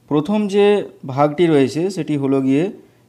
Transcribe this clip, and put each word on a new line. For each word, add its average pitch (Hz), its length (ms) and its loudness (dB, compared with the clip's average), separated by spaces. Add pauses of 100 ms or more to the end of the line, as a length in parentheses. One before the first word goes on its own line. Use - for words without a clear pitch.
প্রথম 202 400 -2
যে 202 400 2 (180)
ভাগটি 147 420 0
রয়েছে 151 420 2
সেটি 151 280 -4
হলো 135 240 0
গিয়ে 139 300 0 (380)